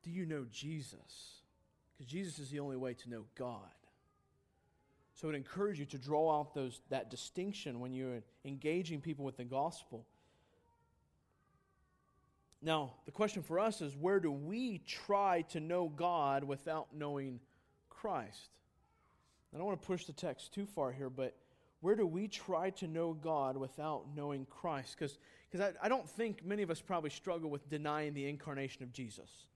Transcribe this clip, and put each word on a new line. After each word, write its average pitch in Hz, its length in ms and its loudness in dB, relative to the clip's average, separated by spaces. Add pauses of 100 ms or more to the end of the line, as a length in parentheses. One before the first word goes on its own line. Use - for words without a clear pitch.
Do 170 80 -8
you 175 160 0
know 147 240 0
Jesus? - 920 -8 (540)
'Cause 131 100 -16
Jesus 156 320 -4
is 135 120 -8
the 147 100 -2
only 139 160 -2
way 127 180 -2
to 120 160 -10
know 110 240 -6
God. 123 360 -6 (1400)
So - 120 -6
I 156 60 0
would 147 40 0
encourage 185 420 -2
you 143 80 -4
to 139 120 -8
draw 151 420 4
out 147 140 -6
those, 131 340 -4
that 123 220 -2
distinction 165 720 -6
when 127 120 -4
you're 127 300 -2 (220)
engaging 151 580 0
people 143 220 -4
with 135 120 -4
the 123 80 -6
gospel. 131 600 -2 (2500)
Now, 151 320 2 (100)
the - 80 -10
question 208 300 2
for 165 160 0
us 214 240 2
is, 139 140 -4
where 185 240 6
do 165 100 4
we 185 480 -2
try 196 640 4
to 160 180 -4
know 170 280 2
God 160 560 4
without 143 500 -2
knowing 143 460 -4 (500)
Christ? 131 600 -4 (1000)
I 143 60 -10
don't 180 80 -4
want 196 140 -2
to - 60 -14
push 185 200 -2
the 156 60 -10
text - 420 -6
too 202 100 -2
far 147 280 0
here, 135 180 -4
but 131 260 -2 (440)
where 196 160 6
do 214 100 6
we 185 220 0
try 185 420 0
to 185 160 -6
know 165 260 2
God 147 440 2
without 139 580 -2
knowing 143 320 -2
Christ? 147 500 -2
'Cause, 143 220 -4 (320)
'cause 180 100 -2
I, 180 220 4
I 190 60 6
don't 247 200 6
think 214 360 0
many 202 180 2
of 175 80 2
us 160 100 2
probably 160 300 2
struggle 165 400 0
with 143 180 -4
denying 151 460 2
the 139 120 0
incarnation 139 560 -2
of 123 100 -8
Jesus. - 640 -10